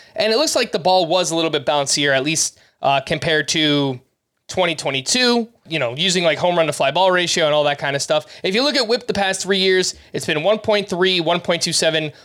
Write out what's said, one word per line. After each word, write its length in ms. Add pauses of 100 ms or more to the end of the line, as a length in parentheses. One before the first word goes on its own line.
(160)
And 160
it 40
looks 200
like 160
the 60
ball 300
was 240
a 40
little 140
bit 160
bouncier, 500
at 80
least, 360 (220)
uh, 180
compared 500
to 520 (480)
twenty 260
twenty-two, 720 (220)
you 100
know, 160
using, 300
like, 120
home 200
run 100
to 60
fly 180
ball 200
ratio 340
and 80
all 100
that 140
kind 180
of 60
stuff. 240 (180)
If 100
you 100
look 120
at 120
whip 200
the 60
past 280
three 180
years, 360 (160)
it's 140
been 180
one 160
point 300
three, 320
one 180
point 220
two 100
seven, 400 (140)